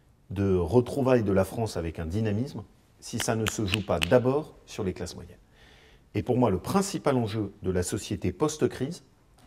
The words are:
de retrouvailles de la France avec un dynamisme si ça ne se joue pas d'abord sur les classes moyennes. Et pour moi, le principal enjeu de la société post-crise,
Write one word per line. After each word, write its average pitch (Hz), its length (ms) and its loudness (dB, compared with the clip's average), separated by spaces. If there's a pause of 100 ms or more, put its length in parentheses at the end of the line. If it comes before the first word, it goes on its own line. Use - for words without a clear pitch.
(300)
de 98 260 2
retrouvailles 123 680 4
de 101 80 0
la 95 120 6
France 107 320 -6
avec 85 240 -6
un 80 60 -6
dynamisme 104 580 -2 (360)
si - 200 -8
ça 117 160 0
ne 110 120 0
se - 180 -2
joue 95 180 0
pas 85 160 0
d'abord 123 560 2 (100)
sur - 180 -8
les 92 100 -2
classes - 220 -10
moyennes. 90 220 -16 (760)
Et 104 100 -2
pour 123 140 0
moi, 123 120 4
le 92 100 0
principal 160 580 0
enjeu 107 340 -2 (120)
de 95 80 -2
la 90 120 0
société - 480 -4
post-crise, 147 720 -2 (440)